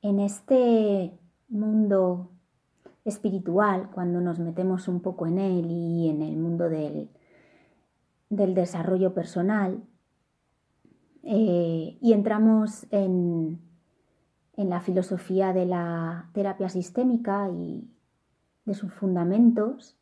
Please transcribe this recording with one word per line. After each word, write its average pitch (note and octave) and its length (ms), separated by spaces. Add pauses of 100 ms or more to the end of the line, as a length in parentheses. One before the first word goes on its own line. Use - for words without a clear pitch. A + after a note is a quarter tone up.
En G3+ 180
este G#3 1000 (300)
mundo G3+ 800 (720)
espiritual, F#3+ 880
cuando F3 300
nos E3+ 180
metemos F3+ 480
un F3 140
poco F3 260
en E3+ 120
él F3+ 300
y E3+ 400
en D3+ 120
el D#3 160
mundo E3+ 320
del, D3+ 400 (1200)
del G3 260
desarrollo F#3 580
personal, F#3+ 680 (1400)
eh, F3 760
y A#3 140
entramos G#3+ 760
en, F3 680 (920)
en G3 160
la F3 100
filosofía F#3 720
de F3+ 140
la E3+ 680
terapia G3 380
sistémica G3+ 800
y E3+ 420 (720)
de G#3 120
sus G3+ 180
fundamentos G#3+ 1080